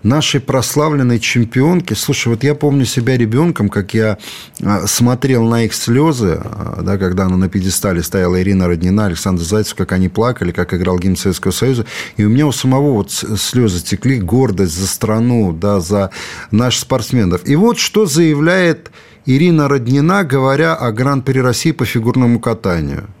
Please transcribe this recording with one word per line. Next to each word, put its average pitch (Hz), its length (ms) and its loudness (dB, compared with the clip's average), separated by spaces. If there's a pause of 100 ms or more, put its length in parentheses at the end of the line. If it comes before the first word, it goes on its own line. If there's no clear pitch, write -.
нашей 139 360 0
прославленной 131 800 0
чемпионки. 127 760 0
Слушай, - 320 -2
вот 117 160 0
я 147 100 2
помню 143 320 2
себя 127 320 0
ребенком, 120 520 2
как 101 260 -4
я, 107 220 2 (440)
э, 98 240 0
смотрел 123 580 2
на 117 220 2
их - 80 -4
слезы, 123 720 0
э, - 400 -10
да, 95 140 0
когда 95 280 0
она 92 120 2
на 92 120 2
пьедестале 92 540 -2
стояла, 92 380 0
Ирина 95 260 2
Роднина, 90 400 0
Александр 87 340 -2
Зайцев, 101 320 -2
как 92 180 -4
они 92 160 2
плакали, 107 440 -2
как 90 240 -4
играл 90 240 0
гимн 92 180 0
Советского 95 340 -2
Союза. 120 340 0 (320)
И 107 60 2
у 104 60 4
меня 139 160 4
у 135 60 0
самого 135 420 2
вот 101 180 -2
с-, - 260 -6
слезы 101 460 0
текли, 123 360 -2
гордость 98 580 0
за 95 100 -2
страну, 110 680 0
да, 98 260 0
за 95 320 0 (400)
наших 117 300 0
спортсменов. 110 640 0
И 143 100 2
вот 220 240 2
что 214 260 0
заявляет 165 880 2 (340)
Ирина 147 440 4
Роднина, 143 560 2
говоря 135 500 2
о 123 160 -2
Гран-при 131 480 0
России 127 320 0
по 127 140 -2
фигурному 117 560 2
катанию. 87 680 -2 (120)